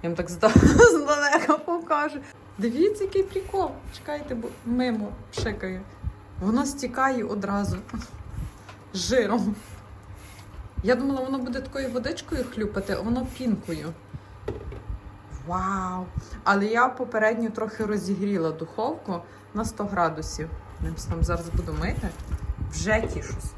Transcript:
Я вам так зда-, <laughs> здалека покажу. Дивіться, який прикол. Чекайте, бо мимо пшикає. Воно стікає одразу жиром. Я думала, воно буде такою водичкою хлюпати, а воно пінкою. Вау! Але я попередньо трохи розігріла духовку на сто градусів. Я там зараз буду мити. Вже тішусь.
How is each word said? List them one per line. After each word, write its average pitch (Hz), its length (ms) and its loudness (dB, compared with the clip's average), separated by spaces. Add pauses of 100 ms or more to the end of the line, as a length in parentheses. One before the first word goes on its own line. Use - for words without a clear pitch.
Я 170 60 -2
вам 170 80 -2
так 175 140 -4
зда-, 220 280 6
<laughs> - 320 12
здалека 294 680 4
покажу. 302 600 0 (400)
Дивіться, 311 460 2
який 381 180 2
прикол. 381 480 -2 (260)
Чекайте, 285 380 -8
бо 226 140 -6 (180)
мимо 233 420 0 (220)
пшикає. 185 500 -4 (600)
Воно 220 260 2
стікає 262 580 0
одразу 196 520 -2 (1160)
жиром. 208 600 2 (1300)
Я 233 120 6
думала, 269 260 0
воно 262 180 -2
буде 247 220 -4
такою 262 280 -4
водичкою 247 560 -4
хлюпати, 202 540 -4
а - 20 -4
воно 240 260 0 (120)
пінкою. 170 540 -2 (1600)
Вау! 185 580 -2 (380)
Але 202 220 4
я 233 220 4
попередньо 226 640 0
трохи 220 340 -4
розігріла 196 680 0
духовку 190 680 -4 (340)
на 214 100 -2
сто 214 200 -4
градусів. 160 640 0 (360)
Я 156 60 -2 (200)
там 165 140 2
зараз 170 240 0
буду 165 320 -2
мити. 190 280 -2 (640)
Вже 214 300 0 (140)
тішусь. - 440 -8